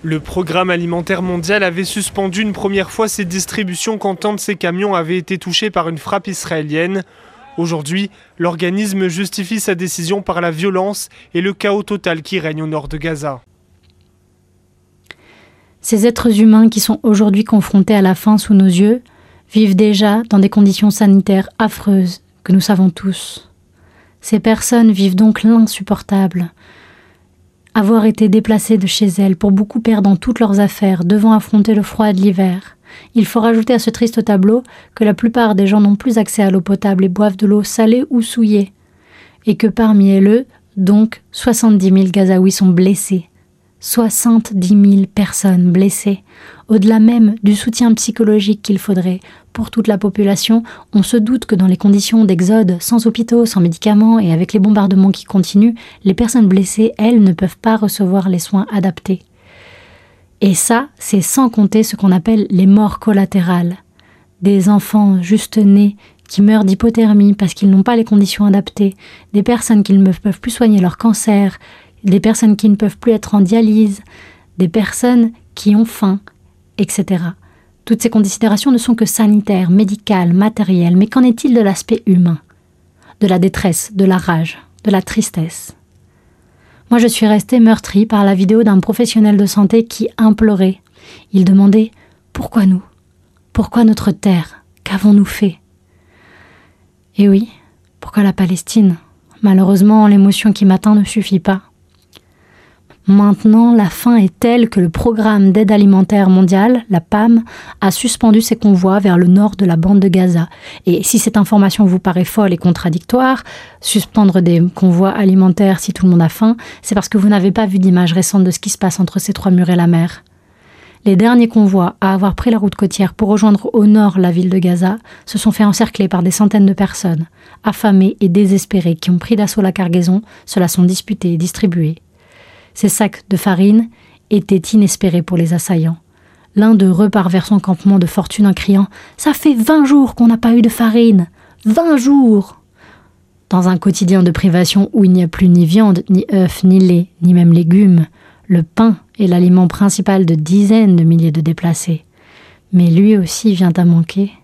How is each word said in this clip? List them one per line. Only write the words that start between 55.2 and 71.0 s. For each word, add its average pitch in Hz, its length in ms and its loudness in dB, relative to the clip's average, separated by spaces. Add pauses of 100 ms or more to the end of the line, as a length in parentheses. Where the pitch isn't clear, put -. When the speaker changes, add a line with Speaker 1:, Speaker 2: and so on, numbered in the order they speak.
Speaker 2:
continuent, 202 520 0 (280)
les 190 100 0
personnes 233 340 0
blessées, 196 500 0
elles, 220 260 2
ne 190 80 4
peuvent 175 260 -4
pas 220 200 -2
recevoir 196 520 -2
les 180 100 -2
soins 196 320 -4
adaptés. 190 500 -6 (1200)
Et 196 120 0
ça, 240 440 -2
c'est - 240 -2
sans 262 280 -2
compter 220 340 0
ce 220 120 -6
qu'on 196 160 0
appelle 202 380 0
les 190 180 2
morts 202 320 2
collatérales. 185 800 -2 (640)
Des 196 280 2
enfants 202 520 0
juste 208 360 -2
nés 202 380 4 (340)
qui - 120 -2
meurent 208 240 4
d'hypothermie 208 680 2
parce 196 200 -2
qu'ils 196 160 0
n'ont 190 140 4
pas 240 120 0
les 226 100 0
conditions 202 400 0
adaptées, 196 500 -2 (380)
des 202 100 0
personnes 226 400 0
qui 196 100 0
ne 196 180 4
peuvent 185 280 -4
plus 247 120 -8
soigner 220 280 2
leur 180 180 -2
cancer, 202 600 0 (480)